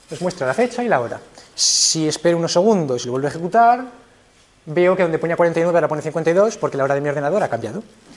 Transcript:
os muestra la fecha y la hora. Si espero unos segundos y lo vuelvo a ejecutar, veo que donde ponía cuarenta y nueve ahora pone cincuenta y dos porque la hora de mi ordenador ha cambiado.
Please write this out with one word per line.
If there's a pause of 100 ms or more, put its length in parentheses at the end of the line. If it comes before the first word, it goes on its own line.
(120)
os
muestra
la
fecha
y
la
hora. (320)
Si
espero
unos
segundos
y
lo
vuelvo
a
ejecutar, (800)
veo
que
donde
ponía
cuarenta
y
nueve
ahora
pone
cincuenta
y
dos
porque
la
hora
de
mi
ordenador
ha
cambiado. (340)